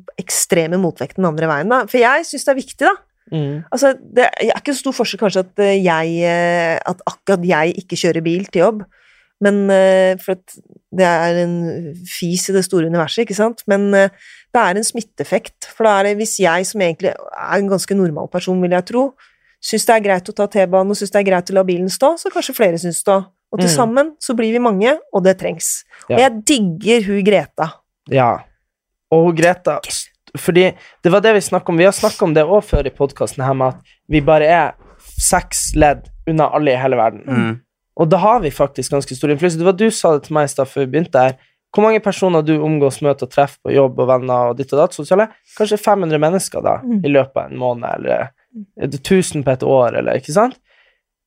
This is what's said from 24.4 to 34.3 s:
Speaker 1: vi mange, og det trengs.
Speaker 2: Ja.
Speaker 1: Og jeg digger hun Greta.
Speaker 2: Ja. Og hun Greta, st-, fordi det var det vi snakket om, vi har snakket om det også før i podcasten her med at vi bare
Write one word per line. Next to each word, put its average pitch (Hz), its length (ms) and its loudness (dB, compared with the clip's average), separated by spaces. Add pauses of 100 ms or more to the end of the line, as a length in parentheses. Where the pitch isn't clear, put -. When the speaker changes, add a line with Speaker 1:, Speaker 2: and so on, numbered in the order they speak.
Speaker 1:
vi 240 80 0
mange, 240 380 2 (160)
og 190 100 0
det 185 160 4
trengs. 175 440 -8 (260)
Speaker 2:
Ja. 120 60 0
Speaker 1:
Og 233 40 2
jeg 233 260 2
digger 214 600 0
hun 202 180 -2
Greta. 165 500 0 (360)
Speaker 2:
Ja. 123 300 2 (720)
Og 165 160 4
hun 170 80 2
Greta, 165 520 0
st-, - 220 -10 (280)
fordi 180 380 2 (260)
det 175 100 2
var 196 100 4
det 220 120 4
vi 208 60 4
snakket 185 300 -4
om, 175 80 0
vi 170 80 6
har 196 80 4
snakket - 300 -2
om 165 100 2
det 156 100 4
også 196 320 2
før 143 120 0
i - 20 -6
podcasten 135 560 -4
her 135 80 0
med 131 140 0
at 127 120 -6 (300)
vi 151 100 2
bare 151 260 4